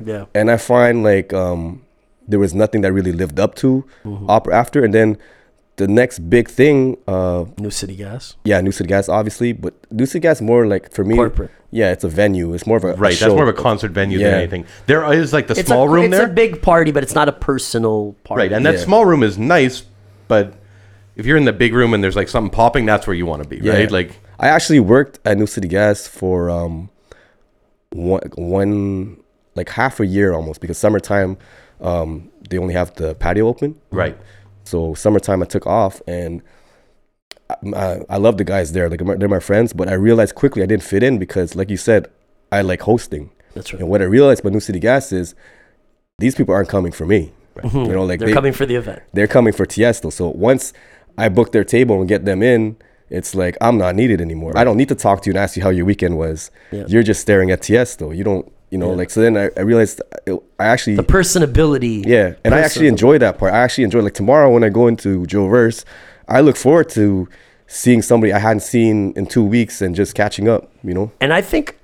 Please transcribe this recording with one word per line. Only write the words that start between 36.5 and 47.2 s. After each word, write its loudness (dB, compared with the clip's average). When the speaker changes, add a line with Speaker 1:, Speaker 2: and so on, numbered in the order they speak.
Speaker 2:
I, -8
I, -6
I -4
love 2
the 0
guys -4
there. -2
Like, -6
they're -2
my 0
friends, 0
but -6
I -2
realized 2
quickly -2
I -2
didn't -2
fit -2
in 2
because, -6
like -6
you -6
said, 2
I 0
like -4
hosting. -2
Speaker 1:
That's -14
right. -12
Speaker 2:
And -4
what 2
I 0
realized 6
about -2
New 0
City -6
Gas 0
is -6
these 0
people 0
aren't 0
coming -2
for -10
me. 0